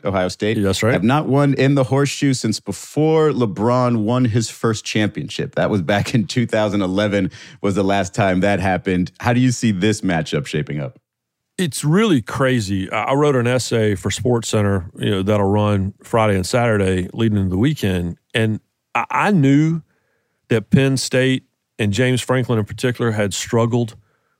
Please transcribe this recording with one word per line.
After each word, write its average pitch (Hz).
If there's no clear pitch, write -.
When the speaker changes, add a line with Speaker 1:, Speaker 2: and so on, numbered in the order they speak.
Speaker 1:
Ohio 95
State. 104
Speaker 2:
That's 95
right. 110
Speaker 1:
Have 90
not 139
won 143
in 135
the 135
Horseshoe 139
since 110
before 156
LeBron 120
won 123
his 110
first -
championship. -
That -
was 101
back 101
in 110
two 120
thousand 107
eleven 98
was 101
the 98
last 98
time 95
that 101
happened. 90
How 120
do 123
you 127
see 120
this 101
matchup 80
shaping 73
up? 65
Speaker 2:
It's 175
really 165
crazy. 104
I, 110
I 123
wrote 147
an 120
essay 117
for 95
SportsCenter, 104
you 120
know, 98
that'll 101
run 101
Friday 107
and 92
Saturday 98
leading 110
into 95
the 92
weekend. 95
And 110
I, 117
I 156
knew 156
that 110
Penn 135
State 131
and 104
James 127
Franklin 123
in 104
particular 117
had 104
struggled 117